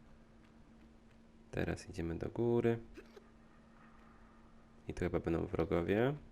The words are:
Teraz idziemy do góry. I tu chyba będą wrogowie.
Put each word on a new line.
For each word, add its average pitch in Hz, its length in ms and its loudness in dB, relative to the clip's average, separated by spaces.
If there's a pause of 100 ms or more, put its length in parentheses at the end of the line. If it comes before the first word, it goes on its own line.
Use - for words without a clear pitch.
(1500)
Teraz 85 380 -2
idziemy 82 300 -4
do - 100 -4
góry. 117 500 2 (2000)
I 90 60 -6
tu - 60 -6
chyba 85 200 2
będą 82 260 0
wrogowie. 87 680 2 (180)